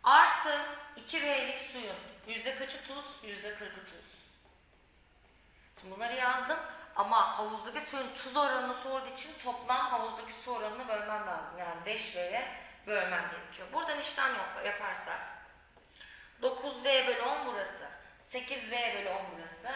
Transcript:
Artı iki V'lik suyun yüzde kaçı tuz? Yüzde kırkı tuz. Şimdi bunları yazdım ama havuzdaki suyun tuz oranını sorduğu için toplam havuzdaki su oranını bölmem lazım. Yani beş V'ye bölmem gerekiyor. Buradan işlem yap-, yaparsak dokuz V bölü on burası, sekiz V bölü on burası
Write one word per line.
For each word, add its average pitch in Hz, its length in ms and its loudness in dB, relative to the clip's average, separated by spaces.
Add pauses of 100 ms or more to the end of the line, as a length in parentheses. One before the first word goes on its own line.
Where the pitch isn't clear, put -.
Artı 294 560 10 (360)
iki 285 260 -4
V'lik 269 380 0 (120)
suyun 226 240 -6 (300)
yüzde 226 280 -4
kaçı 262 320 -8
tuz? 277 180 -8 (180)
Yüzde 208 320 -8
kırkı 196 320 -12
tuz. 170 180 -16 (1800)
Şimdi 190 140 -12
bunları 233 220 -2
yazdım 254 420 2 (380)
ama 202 420 6
havuzdaki 220 420 -4
suyun 269 340 -4
tuz 254 220 -4
oranını 262 380 4
sorduğu 262 380 -2
için - 320 -10
toplam 254 420 2
havuzdaki 233 460 0
su - 180 -8
oranını 220 380 -4
bölmem 214 380 -2
lazım. 170 320 -6
Yani 170 280 -6
beş 214 300 -4
V'ye 196 440 -2 (260)
bölmem 185 440 0
gerekiyor. - 420 -10
Buradan 311 260 0
işlem 269 360 2
yap-, - 320 -4
yaparsak 190 540 -4 (1200)
dokuz 254 420 0
V 262 220 6
bölü 240 160 2
on 254 240 2
burası, 202 420 -4 (300)
sekiz 247 520 -6
V 233 240 2
bölü 196 140 -2
on 185 180 -2 (100)
burası 170 400 -8